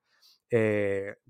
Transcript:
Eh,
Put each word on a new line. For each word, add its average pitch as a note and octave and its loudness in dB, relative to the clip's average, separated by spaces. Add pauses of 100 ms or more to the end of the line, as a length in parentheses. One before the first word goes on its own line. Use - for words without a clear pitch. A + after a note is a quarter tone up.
(500)
Eh, G#2 0 (160)